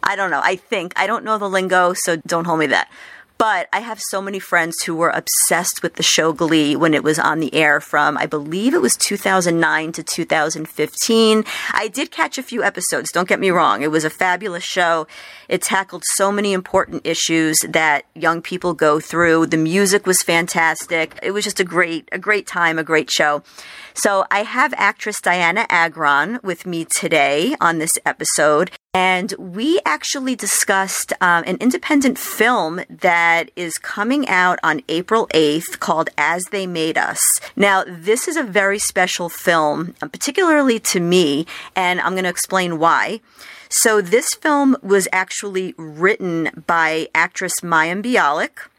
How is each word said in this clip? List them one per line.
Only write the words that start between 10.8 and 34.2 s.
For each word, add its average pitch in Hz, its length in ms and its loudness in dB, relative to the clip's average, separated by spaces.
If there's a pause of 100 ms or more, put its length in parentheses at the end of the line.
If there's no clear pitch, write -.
I 220 140 0
did 254 240 -6
catch - 260 -4
a 262 60 -8
few 233 200 -6
episodes, 180 480 -4
don't 180 160 0
get 202 120 2
me 190 100 2
wrong. 143 320 2
It 151 80 0
was 156 160 0
a 156 60 -2
fabulous 180 520 -2
show. 165 440 0 (420)
It 180 140 -2
tackled 190 400 -4 (140)
so 196 140 2
many 202 220 0
important 185 500 -2
issues 160 540 0 (100)
that 160 460 0
young 165 300 -2
people 180 320 -4
go 151 240 2
through. 165 480 2
The 165 100 0
music 190 480 2
was 185 160 2
fantastic. 165 1000 -2
It 185 80 -2
was 202 120 -2
just 208 160 -6
a 196 40 2
great, 170 480 -2
a - 80 -6
great 202 260 -2
time, 165 320 0
a 160 60 -2
great 156 260 0
show. 147 320 0 (540)
So 196 340 2
I 202 140 0
have 247 340 0
actress 208 420 -2
Dianna 180 480 2
Agron 165 760 2
with 185 240 -6
me 165 180 -6
today 156 720 2
on 165 200 2
this 156 120 -2 (140)
episode. 151 640 2 (240)
And 185 460 0
we 220 460 -2
actually 269 500 -4
discussed, 190 840 -2
um, 175 260 4
an 190 140 -2
independent 277 560 2
film 185 720 0
that 170 640 2
is 170 220 -6
coming 254 500 -2